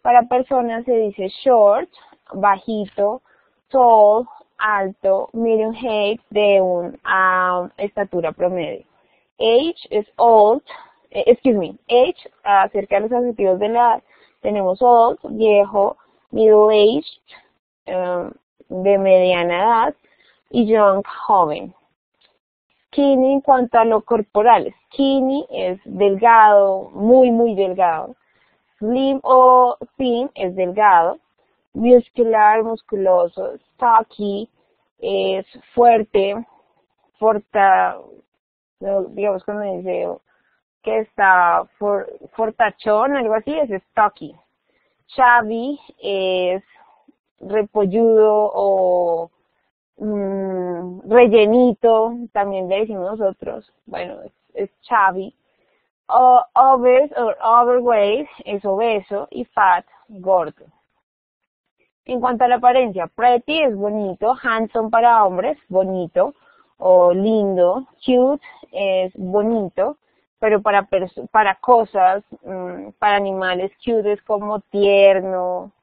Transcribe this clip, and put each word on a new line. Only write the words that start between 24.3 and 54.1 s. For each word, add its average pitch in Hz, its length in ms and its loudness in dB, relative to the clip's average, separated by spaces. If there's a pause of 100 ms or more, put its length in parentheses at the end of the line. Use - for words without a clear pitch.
Skinny 269 640 -2
es 185 340 -8
delgado, 202 1080 4
muy, 247 380 4
muy 233 240 0
delgado. 185 600 -2 (640)
Slim 269 440 -2
o 254 540 4 (200)
thin 240 380 -4
es 185 200 -8
delgado. 185 640 0 (560)
Muscular, 226 880 2
musculoso. 190 920 -2 (220)
Stocky 220 720 -2 (500)
es 190 460 -4 (300)
fuerte, 220 600 2 (840)
forta-, 196 800 0 (840)
no, 196 240 -4
digamos 202 400 -6
cuando 208 180 -10 (140)
dice 180 320 -8 (760)
que 220 180 -4
está 180 640 0 (140)
for-, 202 280 -4 (260)
fortachón, 220 840 -2
algo 226 180 -4
así, 277 240 -6
es 277 120 -4 (200)
stocky. 208 460 -4 (720)
Chubby 240 720 0 (240)
es 185 600 -4 (800)
repolludo 214 1120 0
o, 180 760 -2 (680)
mm, 190 1120 -10
rellenito, 226 1000 2 (200)
también 196 360 -6
le 196 120 -4
decimos 214 380 -8
nosotros, 208 540 -8 (140)
bueno, 180 360 -14